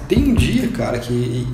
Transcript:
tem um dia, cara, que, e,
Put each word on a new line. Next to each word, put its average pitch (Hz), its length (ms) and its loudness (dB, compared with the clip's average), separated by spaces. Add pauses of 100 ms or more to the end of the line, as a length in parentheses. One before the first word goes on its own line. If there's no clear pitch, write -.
tem 214 120 2 (100)
um 233 40 4
dia, - 360 2
cara, 117 300 -2
que, 123 140 -6
e, 123 400 -2